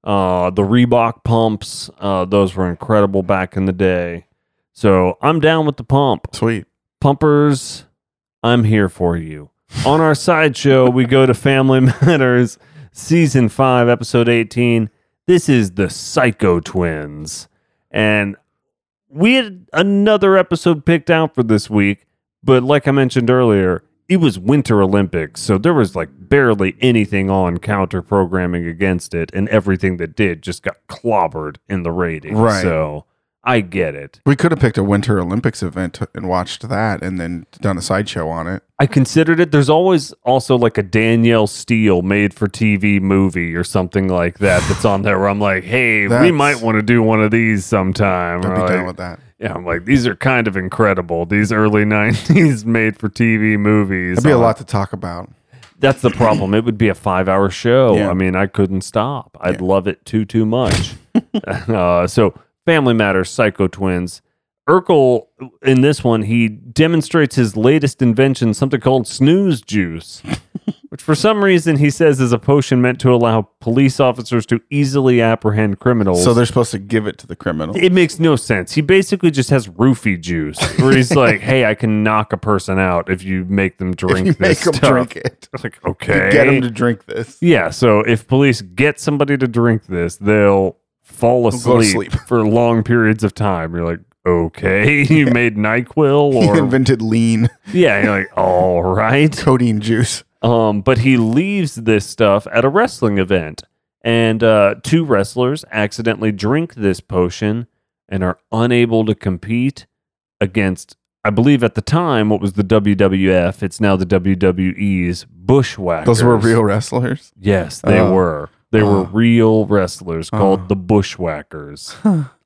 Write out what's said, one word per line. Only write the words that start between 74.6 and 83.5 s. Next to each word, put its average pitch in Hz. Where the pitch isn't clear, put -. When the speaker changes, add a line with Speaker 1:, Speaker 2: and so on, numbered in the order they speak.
Speaker 1:
easily 135
apprehend 110
criminals. 98
Speaker 2:
So 123
they're 120
supposed 120
to 98
give 104
it -
to -
the 82
criminal. 80
Speaker 1:
It 180
makes 175
no 160
sense. 104
He 151
basically 180
just 139
has 123
roofie 101
juice, 80
where 135
he's 131
Speaker 2:
<laughs> -
Speaker 1:
like, 113
"Hey, 123
I 107
can 107
knock 107
a 95
person 95
out 87
if 90
you 92
make 95